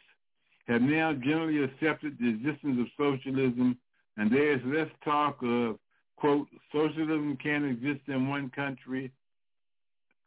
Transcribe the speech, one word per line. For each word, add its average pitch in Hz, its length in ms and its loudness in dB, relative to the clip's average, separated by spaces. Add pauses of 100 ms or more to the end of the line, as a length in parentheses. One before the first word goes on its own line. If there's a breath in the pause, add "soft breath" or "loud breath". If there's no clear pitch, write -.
(680)
have 120 140 2
now 156 320 2
generally 151 500 0
accepted 147 540 -2
the 120 120 0
existence 131 500 -2
of 117 80 0 (100)
socialism, 131 800 0 (400)
and 107 140 2
there 147 220 4
is 127 120 -2
less 151 240 -2 (140)
talk 147 400 0
of, 120 360 0 (360)
quote, 147 320 2 (240)
"Socialism 151 680 0
can't 147 280 -2
exist 135 420 -4
in 131 200 0
one 139 220 -4
country." 131 600 -6 (1160)